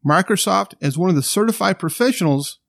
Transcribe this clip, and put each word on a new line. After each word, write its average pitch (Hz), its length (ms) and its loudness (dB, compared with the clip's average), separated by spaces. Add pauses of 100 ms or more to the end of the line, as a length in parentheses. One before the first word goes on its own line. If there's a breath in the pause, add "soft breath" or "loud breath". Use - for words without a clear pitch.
Microsoft, 190 720 0
as 143 160 -2
one 180 140 0
of 170 60 4
the 135 80 2
certified 202 560 0
professionals 156 880 -2